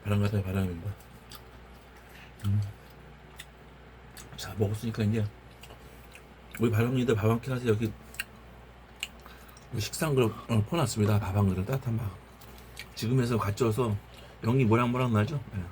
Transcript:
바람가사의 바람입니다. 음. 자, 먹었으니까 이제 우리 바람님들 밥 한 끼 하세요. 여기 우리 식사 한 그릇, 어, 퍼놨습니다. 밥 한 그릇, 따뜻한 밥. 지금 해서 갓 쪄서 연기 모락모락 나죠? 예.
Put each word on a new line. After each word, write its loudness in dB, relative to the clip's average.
바람가사의 2
바람입니다. -2
음. 2
자, -10
먹었으니까 -2
이제 2
우리 4
바람님들 2
밥 2
한 2
끼 -8
하세요. -2
여기 2
우리 -4
식사 -2
한 2
그릇, 4
어, 4
퍼놨습니다. 2
밥 -2
한 6
그릇, 0
따뜻한 -2
밥. -4
지금 0
해서 2
갓 0
쪄서 2
연기 4
모락모락 2
나죠? 2
예. -6